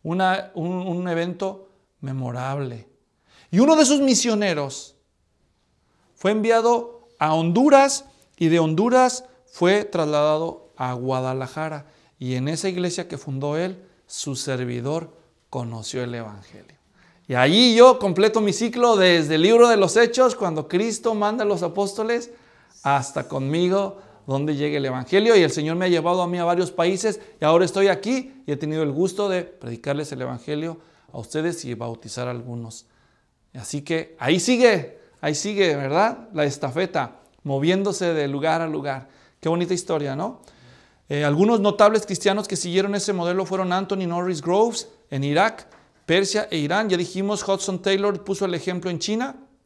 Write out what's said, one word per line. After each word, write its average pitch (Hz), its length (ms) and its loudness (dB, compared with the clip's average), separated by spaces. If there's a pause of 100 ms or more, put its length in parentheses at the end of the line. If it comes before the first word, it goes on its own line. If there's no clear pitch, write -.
Una, 185 520 -2
un, 170 180 -6
un 180 380 -6
evento 180 600 -6 (300)
memorable. 131 880 -8 (640)
Y 175 80 4
uno 302 160 8
de 311 80 6
esos 277 160 4
misioneros 208 960 0 (1200)
fue 190 160 0
enviado 226 760 0 (120)
a 156 140 2
Honduras 269 720 4 (320)
y 165 100 0
de 165 120 4
Honduras 233 680 2 (200)
fue 196 380 0
trasladado 156 960 -2
a 127 160 -4
Guadalajara. 131 920 -6 (320)
Y 127 180 -6
en 127 120 -4
esa 160 220 -4
iglesia 175 380 -4
que 151 100 -12
fundó 143 400 -6
él, 185 260 -6 (240)
su - 280 -10
servidor 127 800 -6 (340)
conoció 120 540 -8
el 120 120 -8
Evangelio. 104 640 -16 (500)
Y 127 80 -4
allí 208 400 6
yo 247 240 10
completo 202 420 2
mi 208 120 2
ciclo 233 420 2
desde 170 400 4
el 156 60 4
libro 233 260 8
de 226 100 6
los 196 200 2
Hechos, 240 380 4
cuando 156 320 -4
Cristo 220 460 -2
manda 208 300 -2
a 208 40 0
los 180 160 -2
apóstoles, 214 680 -4 (520)
hasta 139 440 -2
conmigo, 180 720 -2 (260)
donde 143 300 -4
llega 147 220 -4
el 139 80 -4
Evangelio. 185 500 2
Y 185 60 8
el 151 100 4
Señor 156 240 -2
me 185 100 -2
ha 185 40 2
llevado 175 320 2
a 175 60 -2
mí 175 100 -4
a 175 60 -2
varios 175 280 0
países, 190 500 -2 (180)
y 156 60 -2
ahora 170 200 6
estoy 196 220 2
aquí, 247 600 -2
y 147 40 -6
he 139 60 -2
tenido 156 260 -4
el 143 80 0
gusto 185 380 -2
de 180 140 -2
predicarles 143 680 -8
el 131 100 -10
Evangelio 147 580 -8 (320)
a 120 80 -12
ustedes 156 460 -6
y 123 100 -8
bautizar 117 520 -10
a 123 40 -6
algunos. 120 560 -12 (640)
Así 143 300 -10
que 160 360 -6
ahí 156 200 2
sigue, 233 600 2 (220)
ahí 151 140 -2
sigue, 196 400 0
¿verdad? 160 580 -2
La 151 100 0
estafeta, 147 760 -4 (240)
moviéndose 175 720 0
de 147 140 0
lugar 156 340 -2
a 165 60 -4
lugar. 139 420 -8 (300)
Qué - 80 -6
bonita 170 260 0
historia, 147 420 -4
¿no? 202 260 -8 (680)
Eh, 143 140 -2
algunos 190 360 4
notables 208 460 4
cristianos 202 420 -2
que 190 80 -6
siguieron 190 400 -2
ese 202 180 -4
modelo 180 320 -2
fueron 185 260 -4
Anthony 190 360 -4
Norris 175 340 -4
Groves 208 460 0 (240)
en 139 120 -4
Irak, 175 440 0 (380)
Persia 196 440 0
e 170 80 -4
Irán. 180 320 -2
Ya 180 80 2
dijimos, 190 500 -4
Hudson 190 340 -4
Taylor 196 420 0
puso 196 220 -4
el 180 100 -4
ejemplo 180 340 -6
en 170 100 -6
China 233 360 -4 (300)